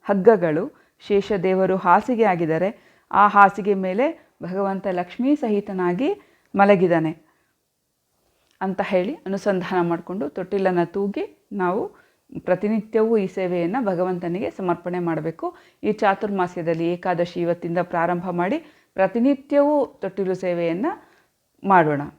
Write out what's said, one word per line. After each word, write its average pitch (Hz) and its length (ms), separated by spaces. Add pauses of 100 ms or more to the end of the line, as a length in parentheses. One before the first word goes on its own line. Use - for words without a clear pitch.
ಹಗ್ಗಗಳು, 190 760 (260)
ಶೇಷದೇವರು 190 680
ಹಾಸಿಗೆ 214 480
ಆಗಿದ್ದಾರೆ, 175 760 (140)
ಆ 202 160
ಹಾಸಿಗೆ 202 460
ಮೇಲೆ 190 560 (140)
ಭಗವಂತ 196 480
ಲಕ್ಷ್ಮೀ 208 440
ಸಹಿತನಾಗಿ 202 880 (340)
ಮಲಗಿದ್ದಾನೆ 175 640 (1400)
ಅಂತ 190 220
ಹೇಳಿ 196 320
ಅನುಸಂಧಾನ 190 720
ಮಾಡ್ಕೊಂಡು 175 440
ತೊಟ್ಟಿಲನ್ನ 185 540
ತೂಗಿ 202 720
ನಾವು 202 340 (520)
ಪ್ರತಿನಿತ್ಯವೂ 214 760
ಈ 190 100
ಸೇವೆಯನ್ನ 180 520
ಭಗವಂತನಿಗೆ 180 680
ಸಮರ್ಪಣೆ 180 500
ಮಾಡಬೇಕು. 165 560 (280)
ಈ 208 80
ಚಾತುರ್ಮಾಸ್ಯದಲ್ಲಿ 180 1040
ಏಕಾದಶಿ 175 480
ಇವತ್ತಿಂದ 170 400
ಪ್ರಾರಂಭ 175 480
ಮಾಡಿ 185 340 (300)
ಪ್ರತಿನಿತ್ಯವೂ 277 920
ತೊಟ್ಟಿಲು 190 480
ಸೇವೆಯನ್ನ 175 520 (840)
ಮಾಡೋಣ. 151 340 (180)